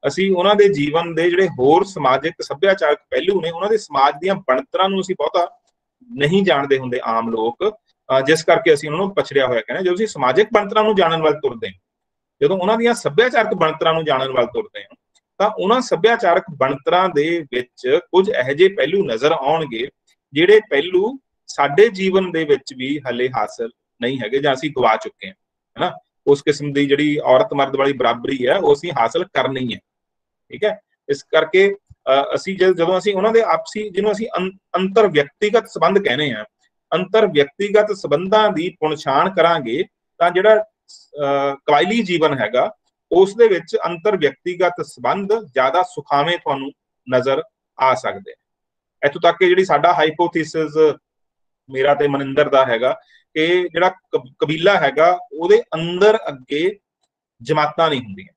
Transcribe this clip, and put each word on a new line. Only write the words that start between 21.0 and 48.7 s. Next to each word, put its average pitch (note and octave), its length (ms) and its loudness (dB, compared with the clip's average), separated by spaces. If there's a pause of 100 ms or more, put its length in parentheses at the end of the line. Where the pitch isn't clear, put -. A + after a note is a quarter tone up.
ਸਾਡੇ D3 420 2
ਜੀਵਨ F#3+ 420 -2
ਦੇ D#3+ 140 -4
ਵਿੱਚ C#3 320 -2
ਵੀ C3+ 220 -6
ਹਲੇ B2+ 300 -4
ਹਾਸਲ A2+ 420 -6 (320)
ਨਹੀਂ B2+ 160 -4
ਹੈਗੇ A#2 200 -4
ਜਾਂ C#3+ 160 0
ਅਸੀਂ D#3+ 160 -6
ਗਵਾ A#2+ 260 2
ਚੁੱਕੇ - 300 -12
ਹਾਂ, F#2+ 60 -16
ਹੈ - 480 -20
ਨਾ। E3+ 120 -4 (340)
ਉਸ C#3+ 160 2
ਕਿਸਮ D3 300 -4
ਦੀ C#3+ 140 0
ਜਿਹੜੀ D3 320 0
ਔਰਤ C#3+ 360 2
ਮਰਦ C#3 220 -2
ਵਾਲੀ C#3 160 0
ਬਰਾਬਰੀ B2 540 -2
ਹੈ, D3+ 100 2
ਉਹ D#3 180 2
ਅਸੀਂ E3+ 240 -8
ਹਾਸਲ A#2 260 -2
ਕਰਨੀ B2+ 500 -4
ਹੈ, F#2+ 40 -16 (720)
ਠੀਕ B2+ 140 -8
ਹੈ। G#3+ 160 -2 (280)
ਇਸ C#3 140 -4
ਕਰਕੇ, F#3 540 2 (160)
ਅਹ, C3+ 420 -2
ਅਸੀਂ F#3+ 240 -6
ਜਦ-, F#3 160 4
ਜਦੋਂ E3+ 240 0
ਅਸੀਂ G3+ 160 -2
ਉਹਨਾਂ G3 180 0
ਦੇ A3+ 100 4
ਆਪਸੀ, G#3+ 480 -4
ਜਿਹਨੂੰ G3 220 -2
ਅਸੀਂ G3+ 140 -6 (120)
ਅੰ-, F#3+ 200 -6 (180)
ਅੰਤਰ G3 300 2
ਵਿਅਕਤੀਗਤ G3+ 600 0
ਸੰਬੰਧ F#3 320 0
ਕਹਿੰਦੇ C#3+ 340 -2
ਹਾਂ, G#2+ 120 -8 (500)
ਅੰਤਰ F#3 320 0
ਵਿਅਕਤੀਗਤ G3+ 640 0
ਸੰਬੰਧਾਂ F#3+ 580 0
ਦੀ E3+ 300 -6
ਪੁਣਛਾਣ D#3 540 0
ਕਰਾਂਗੇ, E3 500 0 (340)
ਤਾਂ E3+ 120 2
ਜਿਹੜਾ, G#3+ 340 4 (560)
ਅਹ, C#3 360 -2 (100)
ਕਬਾਇਲੀ F3+ 360 2
ਜੀਵਨ D#3+ 360 0
ਹੈਗਾ, B2 360 -2 (380)
ਉਸ F#3+ 240 2
ਦੇ A#3 120 6
ਵਿੱਚ F3 280 -2 (100)
ਅੰਤਰ F3 300 -2
ਵਿਅਕਤੀਗਤ F3 640 -2
ਸੰਬੰਧ F#3 520 -4
ਜ਼ਿਆਦਾ D3+ 480 0
ਸੁਖਾਵੇਂ D3 560 -2
ਤੁਹਾਨੂੰ C#3 340 -6 (420)
ਨਜ਼ਰ C3+ 280 0 (380)
ਆ C3 140 4
ਸਕਦੇ G2 380 -8
ਆ। - 20 -20 (720)